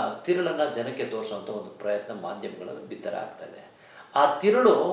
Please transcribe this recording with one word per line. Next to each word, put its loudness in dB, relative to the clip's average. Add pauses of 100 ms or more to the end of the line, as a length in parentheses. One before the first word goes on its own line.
(240)
ತಿರುಳನ್ನ 2
ಜನಕ್ಕೆ -4
ತೋರಿಸುವಂಥ -6
ಒಂದು -8
ಪ್ರಯತ್ನ -4
ಮಾಧ್ಯಮಗಳಲ್ಲಿ -10
ಬಿತ್ತರ -8
ಆಗ್ತಾ -10
ಇದೆ. -18 (380)
ಆ 6
ತಿರುಳು 6 (160)